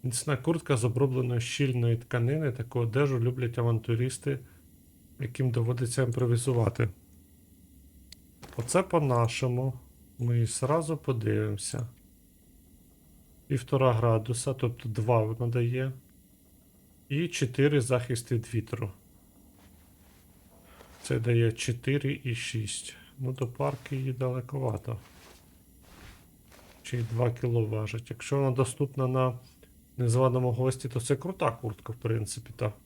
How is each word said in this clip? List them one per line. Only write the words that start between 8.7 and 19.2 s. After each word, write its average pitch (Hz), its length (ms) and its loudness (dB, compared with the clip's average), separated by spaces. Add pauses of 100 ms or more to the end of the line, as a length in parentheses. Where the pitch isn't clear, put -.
по-нашому. 127 920 2 (440)
Ми 120 280 2
зразу 151 500 0
подивимося. 107 920 -2 (1600)
Півтора 131 460 4
градуса, 117 600 2
тобто 120 340 -4
два 110 360 2
вона 117 280 -2
дає. 123 400 0 (1160)
І 160 200 0
чотири 139 520 2
захист 123 520 -2
від 117 220 -2
вітру. 107 360 -4 (2000)